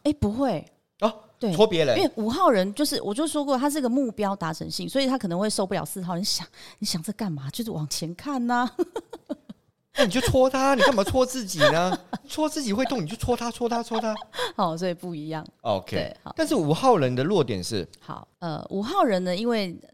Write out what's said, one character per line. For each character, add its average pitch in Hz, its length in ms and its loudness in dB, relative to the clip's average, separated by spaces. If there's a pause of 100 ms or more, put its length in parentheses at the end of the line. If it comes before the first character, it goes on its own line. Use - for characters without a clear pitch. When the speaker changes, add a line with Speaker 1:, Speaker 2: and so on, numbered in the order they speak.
Speaker 1:
哎， 294 100 0
不 208 180 0
会。 226 340 -2 (360)
Speaker 2:
哦， 220 120 2 (240)
Speaker 1:
对， 208 160 0
Speaker 2:
戳 202 140 6
别 165 180 4
人。 - 100 4
Speaker 1:
因 381 80 4
为 302 120 2
五 214 120 -2
号 330 220 4
人 202 240 4
就 285 100 0
是， 285 200 -2
我 202 100 -4
就 294 140 0
说 294 180 -2
过， 277 100 2
他 262 140 2
是 294 100 -2
个 254 80 0
目 247 260 2
标 196 220 -2
达 160 160 -4
成 160 180 -8
性， 175 200 -6
所 254 100 0
以 277 60 2
他 262 100 2
可 226 120 -2
能 170 100 0
会 202 100 0
受 208 160 0
不 190 120 -2
了 160 100 -2
四 - 160 -8
号 175 140 -4
人。 175 60 -2
你 208 40 -2
想， - 220 -2 (320)
你 208 80 -4
想 175 160 -2
这 208 100 -6
干 208 180 -4
嘛？ 139 200 -6
就 - 120 -6
是 220 60 -6
往 151 180 -4
前 165 280 -6
看 262 320 -4
呐。 247 220 2
<laughs> - 760 -8 (500)
Speaker 2:
那 269 80 6
你 190 60 0
就 240 100 2
戳 262 280 4
他， 269 260 4
你 247 60 4
干 277 120 6
嘛 202 100 2
戳 254 220 2
自 262 180 -6
己 190 160 -6
呢？ 427 380 4 (300)
戳 311 200 -2
自 302 140 -4
己 240 100 -2
会 254 140 0
痛， 247 160 -2
你 156 60 -4
就 190 80 -6
戳 247 200 0
他， 233 140 -4
戳 233 180 -4
他， 233 140 0
戳 226 180 -4
他。 220 160 -2 (400)
Speaker 1:
好， 165 220 0
所 180 100 -2
以 175 60 -2
不 175 220 -8
一 151 140 -10
样。 156 160 -8 (160)
Speaker 2:
OK。 104 340 -2
Speaker 1:
对， 87 280 -4
好。 - 120 -14
Speaker 2:
但 311 120 0
是 320 60 0
五 160 200 2
号 247 240 4
人 131 160 2
的 127 100 0
弱 175 200 4
点 101 200 -2
是？ 90 240 -4 (120)
Speaker 1:
好， - 280 -14 (120)
呃， 165 300 -8
五 196 120 -4
号 339 220 2
人 190 200 2
呢， 180 120 -2
因 220 120 -2
为 208 280 -2 (180)